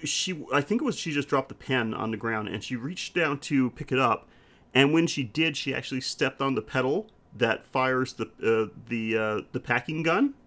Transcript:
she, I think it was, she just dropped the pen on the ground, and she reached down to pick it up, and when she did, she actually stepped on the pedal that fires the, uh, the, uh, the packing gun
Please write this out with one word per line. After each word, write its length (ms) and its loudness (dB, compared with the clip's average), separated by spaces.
she, 480 -4
I 80 4
think 220 0
it 20 -2
was, 120 -2
she 160 -6
just 160 -2
dropped 200 0
the 60 -12
pen 400 -2
on 160 -4
the 60 -4
ground, 320 -4
and 140 -6
she 140 -8
reached 380 -8
down 260 0
to 300 2
pick 220 -8
it 60 2
up, 300 2
and 180 6
when 140 4
she 160 -2
did, 340 -2
she 180 -4
actually 260 -6
stepped 400 -2
on 140 2
the 80 0
pedal 440 0
that 280 2
fires 500 0
the, 100 -4
uh, 300 4
the, 280 -2
uh, 240 0
the 80 -4
packing 420 -2
gun 320 2